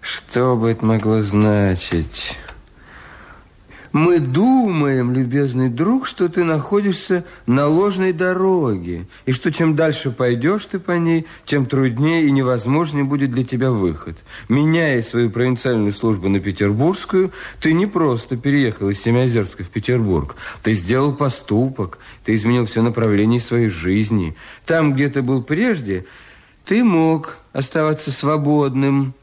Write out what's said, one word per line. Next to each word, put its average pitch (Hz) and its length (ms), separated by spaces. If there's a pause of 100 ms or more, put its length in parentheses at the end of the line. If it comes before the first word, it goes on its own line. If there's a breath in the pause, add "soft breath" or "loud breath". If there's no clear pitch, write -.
Что - 540
бы 113 160
это 113 140
могло 110 360
значить? 101 1160 (1500 loud breath)
"Мы 170 280
думаем, 147 920
любезный 131 560
друг, 185 400
что 180 220
ты 175 160
находишься 180 800 (200 loud breath)
на 135 220
ложной 185 460
дороге, 160 920 (200 loud breath)
и 131 80
что 151 180
чем 160 240
дальше 151 360
пойдешь 127 560
ты 190 120
по 180 140
ней, 165 320 (200 loud breath)
тем 143 200
труднее 135 580
и 143 80
невозможнее 135 720
будет 139 280
для 123 120
тебя 127 260
выход. 87 480 (300 loud breath)
Меняя 147 540
свою 117 280
провинциальную 117 600
службу 98 380
на 98 100
петербургскую, 123 960 (260 loud breath)
ты 160 140
не 180 120
просто 143 520
переехал 123 520
из 98 120
Семиозерска 117 640
в - 40
Петербург. 101 680 (260 loud breath)
Ты 110 100
сделал 123 400
поступок, 127 840 (240 loud breath)
ты 107 100
изменил 113 340
все 113 160
направление 113 580
своей 117 260
жизни. 95 680 (280 loud breath)
Там, 160 280
где 139 160
ты 139 120
был 127 220
прежде, 147 600 (580 loud breath)
ты 233 220
мог 160 540 (120)
оставаться 156 580
свободным". 139 1120